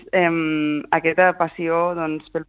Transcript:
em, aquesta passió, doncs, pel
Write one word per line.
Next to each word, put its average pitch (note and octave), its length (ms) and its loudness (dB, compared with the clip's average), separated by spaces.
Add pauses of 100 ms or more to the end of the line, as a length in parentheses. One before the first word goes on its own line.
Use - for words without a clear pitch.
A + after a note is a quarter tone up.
(120)
em, D#3 800 0
aquesta E3 380 2 (100)
passió, E3+ 560 -2
doncs, D#3 380 -6
pel D#3+ 160 -6